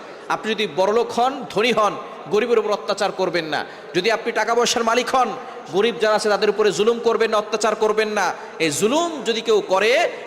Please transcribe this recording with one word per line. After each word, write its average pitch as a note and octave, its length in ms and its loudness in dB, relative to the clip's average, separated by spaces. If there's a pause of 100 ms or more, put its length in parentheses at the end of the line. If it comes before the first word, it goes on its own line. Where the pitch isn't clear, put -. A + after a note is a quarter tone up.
(280)
আপনি E3+ 240 -2
যদি G#3 240 -2
বড়লোক G#3 360 2
হন, B3+ 380 0
ধনী A3+ 220 2
হন, G3+ 240 2 (340)
গরিবের A3+ 280 2
উপর G#3 140 0
অত্যাচার G3 400 -2
করবেন F3 320 -2
না। D3 200 -4 (300)
যদি F#3 160 2
আপনি A3+ 220 -2
টাকা G#3+ 220 0
পয়সার A#3+ 300 2
মালিক A#3+ 300 0
হন, A#3+ 180 2 (400)
গরিব G#3 280 2
যারা G#3+ 140 4
আছে G#3 140 0
তাদের G3+ 220 2
উপরে G#3 220 2
জুলুম A3 260 2
করবেন A3+ 320 2
না, A3 60 2
অত্যাচার G#3+ 380 0
করবেন G#3+ 340 2
না। G3 260 0 (240)
এই D#3+ 120 0
জুলুম C#4 540 0
যদি A3 160 -2
কেউ A3 200 2
করে, A3+ 500 2 (160)